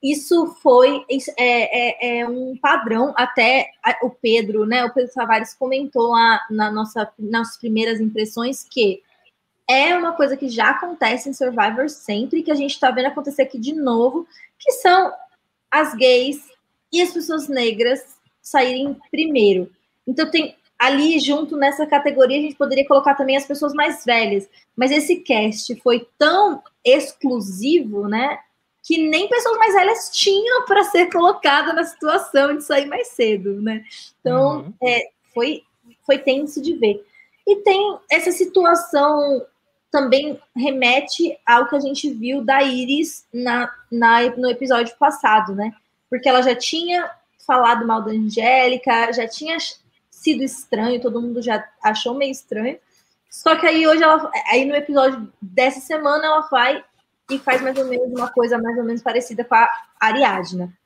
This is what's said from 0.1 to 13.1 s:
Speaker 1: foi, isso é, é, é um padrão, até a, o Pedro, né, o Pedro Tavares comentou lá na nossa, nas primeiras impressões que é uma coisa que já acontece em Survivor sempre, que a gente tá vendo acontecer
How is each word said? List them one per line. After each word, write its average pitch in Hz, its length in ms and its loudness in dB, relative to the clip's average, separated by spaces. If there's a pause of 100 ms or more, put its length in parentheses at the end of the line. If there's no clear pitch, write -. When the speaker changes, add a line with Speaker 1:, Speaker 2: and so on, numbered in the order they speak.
Speaker 1:
foi, 262 480 6
isso 269 300 -4
é, 240 760 0
é, - 20 -4
é 240 100 -4
um 254 280 -8
padrão, 277 600 0
até 247 540 2 (120)
a, - 220 -2
o 254 60 -2
Pedro, 220 560 0
né, 240 180 0
o 233 80 -4
Pedro 247 220 -2
Tavares 226 400 -2
comentou 262 540 -2
lá 233 420 4
na 214 220 -2
nossa, 214 360 -4 (100)
nas 220 380 -6
primeiras 226 440 -2
impressões 220 680 -6
que 202 320 0 (680)
é 285 280 2
uma 339 160 -2
coisa 277 240 0
que 277 120 -6
já 226 220 0
acontece 277 580 -4
em 269 40 -6
Survivor 240 560 -2
sempre, 277 540 -4
que 330 80 -4
a 302 40 2
gente 277 260 -4
tá 262 100 4
vendo 254 160 -2
acontecer 277 360 -4